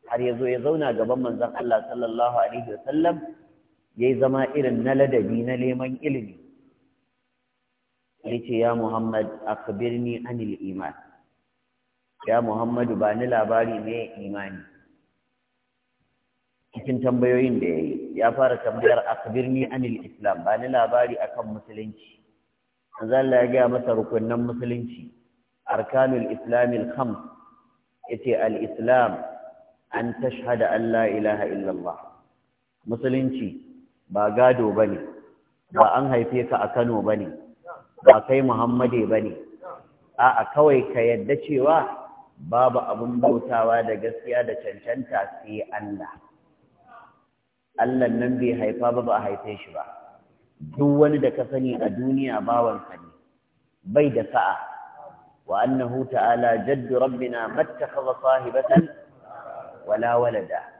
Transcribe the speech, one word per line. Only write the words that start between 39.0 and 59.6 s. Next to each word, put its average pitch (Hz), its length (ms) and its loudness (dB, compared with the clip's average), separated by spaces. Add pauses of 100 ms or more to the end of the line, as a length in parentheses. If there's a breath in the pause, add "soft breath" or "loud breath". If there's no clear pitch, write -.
ba 110 140 2
ne. 104 160 -6 (840)
A'a, 117 340 4
kawai 143 300 6 (100)
ka 120 80 0
yadda 117 360 2 (100)
cewa 147 400 2 (640)
babu 123 320 4
abin 120 400 -4
bautawa 117 640 2
da 113 80 -2
gaskiya 117 480 -4
da 120 160 -2
cancanta 117 600 -6 (200)
sai 107 300 -10
Allah. 101 400 -10 (1700)
Allah 127 320 2
nan 120 280 0
bai 120 140 0
haifa 113 400 0
ba, 123 100 0
ba 117 140 -2
a 107 60 0
haife 104 400 -8
shi 90 100 -20
ba. 76 140 -10 (880)
Duk 143 220 4
wani 151 200 6
da 131 120 4
ka 123 180 -4
sani 131 300 -2
a 110 100 -2
duniya 127 560 -2
bawansa 113 540 0
ne, 85 100 -20 (800)
bai 139 240 4
da 110 180 -2
sa'a. 95 280 0 (920)
"Wa 98 160 0
annahu 127 480 0
ta'ala 117 560 2
jaddu 127 340 0
rabbina 120 480 -2
mattakhadha 131 720 -4
sahibatan 131 720 2 (960)